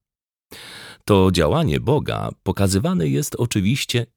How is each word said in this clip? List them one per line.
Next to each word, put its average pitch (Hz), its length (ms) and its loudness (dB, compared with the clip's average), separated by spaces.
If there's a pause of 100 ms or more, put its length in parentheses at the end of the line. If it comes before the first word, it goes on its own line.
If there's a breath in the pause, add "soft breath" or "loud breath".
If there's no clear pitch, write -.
(1040 loud breath)
To 95 280 6
działanie 87 480 2
Boga 57 500 -2 (120)
pokazywane 98 640 0
jest 143 260 -2
oczywiście, 120 720 0 (100)